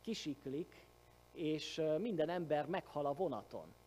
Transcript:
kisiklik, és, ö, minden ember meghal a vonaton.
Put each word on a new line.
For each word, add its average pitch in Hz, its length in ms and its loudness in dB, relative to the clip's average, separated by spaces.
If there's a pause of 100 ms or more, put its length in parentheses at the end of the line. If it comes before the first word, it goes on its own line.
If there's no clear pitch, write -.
kisiklik, 151 840 -4 (460)
és, 156 460 0
ö, 156 200 4
minden 175 300 2
ember 151 380 2
meghal 147 400 -2
a 143 80 2
vonaton. 113 600 -2 (120)